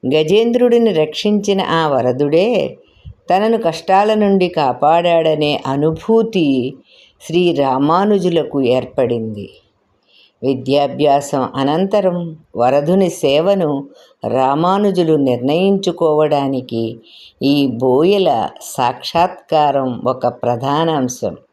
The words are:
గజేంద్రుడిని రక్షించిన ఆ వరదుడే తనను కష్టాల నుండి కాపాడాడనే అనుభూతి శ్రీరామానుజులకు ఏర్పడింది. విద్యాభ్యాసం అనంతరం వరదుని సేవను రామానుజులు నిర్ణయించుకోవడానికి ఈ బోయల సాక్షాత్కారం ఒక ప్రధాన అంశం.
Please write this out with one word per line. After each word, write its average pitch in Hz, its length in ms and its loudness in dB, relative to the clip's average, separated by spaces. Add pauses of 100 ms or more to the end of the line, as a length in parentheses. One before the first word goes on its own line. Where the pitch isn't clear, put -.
(160)
గజేంద్రుడిని 226 760 2
రక్షించిన 196 680 0
ఆ 160 260 0
వరదుడే 143 880 0 (300)
తనను 214 500 0
కష్టాల 190 560 0
నుండి 196 340 2
కాపాడాడనే 156 1200 0
అనుభూతి 156 1040 0 (480)
శ్రీరామానుజులకు 165 1400 0
ఏర్పడింది. 117 880 -2 (920)
విద్యాభ్యాసం 139 1120 0
అనంతరం 175 840 -2 (180)
వరదుని 147 540 2
సేవను 151 800 0 (380)
రామానుజులు 160 880 2
నిర్ణయించుకోవడానికి 143 1800 0 (420)
ఈ 139 260 2
బోయల 131 840 0 (120)
సాక్షాత్కారం 139 1400 -2
ఒక 127 220 -2
ప్రధాన 135 640 -2
అంశం. 123 480 -4 (160)